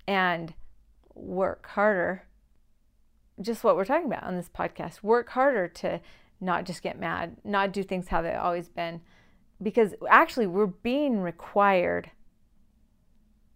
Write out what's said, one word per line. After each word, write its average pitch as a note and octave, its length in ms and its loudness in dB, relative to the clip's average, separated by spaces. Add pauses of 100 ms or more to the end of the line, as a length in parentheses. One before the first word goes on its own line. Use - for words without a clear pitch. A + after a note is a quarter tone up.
and F3 460 0 (640)
work F#3+ 540 -4
harder, F#3+ 560 0 (1160)
just G#3+ 220 -6
what G3 140 6
we're F#3+ 80 0
talking D#4 220 0
about - 180 -6
on F#3 120 -4
this F3 120 -8
podcast, E3+ 540 -8
work A#3 280 2
harder B3+ 380 2
to - 320 -6 (400)
not F3 240 0
just F3 180 -8
get - 160 -8
mad, E3+ 460 -6
not G3+ 280 0
do G3 120 -2
things F#3 240 -6
how F3 120 2
they've E3 140 -2
always F3 340 -2
been, E3+ 320 -8 (640)
because G3+ 320 2 (160)
actually B3+ 360 6
we're F#3+ 200 0
being B3 540 -2
required F3 880 0 (1500)